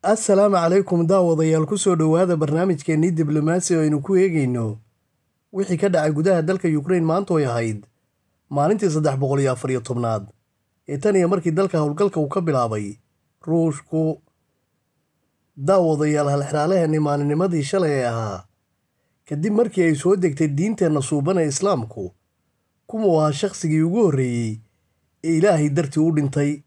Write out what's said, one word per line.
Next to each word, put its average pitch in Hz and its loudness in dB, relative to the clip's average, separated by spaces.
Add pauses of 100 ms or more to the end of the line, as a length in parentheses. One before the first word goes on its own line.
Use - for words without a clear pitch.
Assalaamu 202 2
calaykum 170 2
daawadayaal, 160 2
ku 208 -2
soo 190 2
dhowaada 165 2
barnaamijkeennii 156 0
diblomaasi 156 0
oo 160 2
aynu 151 0
ku 190 0
eegayno 123 0 (760)
wixii 190 -4
ka 151 0
dhacay 156 2
gudaha 165 2
dalka 185 -2
Ukraine 160 0
maanta 180 0
oo 156 2
ay 143 0
ahayd 113 -4 (640)
maalintii 175 2
saddex 151 0
boqol 139 0
iyo 131 2
afar 131 -4
iyo 127 -2
tobnaad 113 -4 (640)
ee 143 -6
tan 202 0
iyo 175 2
markii 175 0
dalka 185 0
howlgalka 160 0
uu 143 -2
ka 190 -4
bilaabay 113 -4 (480)
Ruushku. 160 -2 (1400)
Daawadayaal, 151 2
halxiraalaheennii 156 0
maalinimadii 147 0
shalay 165 -2
ee 131 -2
ahaa, 110 -6 (840)
kadib 156 -4
markii 214 0
ay 156 2
soo 180 0
degtay 160 0
diinteenna 156 0
suuban 151 -2
ee 160 2
Islaamku, 127 -4 (760)
kuma 220 -4
uu 160 4
ahaa 151 0
shakhsigii 156 -2
ugu 185 0
horreeyey 120 -2 (680)
ee 165 0
Ilaahay 160 4
dartii 147 -2
u 165 4
dhintay? 143 -2